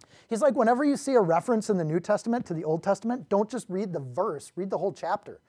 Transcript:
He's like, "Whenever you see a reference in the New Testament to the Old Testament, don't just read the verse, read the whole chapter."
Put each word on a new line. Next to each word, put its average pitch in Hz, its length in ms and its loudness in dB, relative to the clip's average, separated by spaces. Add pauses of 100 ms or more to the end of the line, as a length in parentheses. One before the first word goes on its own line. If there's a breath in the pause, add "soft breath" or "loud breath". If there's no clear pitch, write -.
(280 loud breath)
He's 220 120 -2
like, 277 140 4
"Whenever 247 300 4
you 285 120 2
see - 180 -4
a 240 60 8
reference 190 480 2
in 202 100 2
the 165 60 0
New 156 140 0
Testament 233 480 -2
to 180 80 -6
the 160 100 -6
Old 170 180 0
Testament, 226 460 -2
don't 208 220 2
just 240 180 -8
read 190 240 -4
the 156 80 -4
verse, 143 540 -6
read 185 160 -6
the 202 80 -2
whole 180 140 -2
chapter." 160 560 -6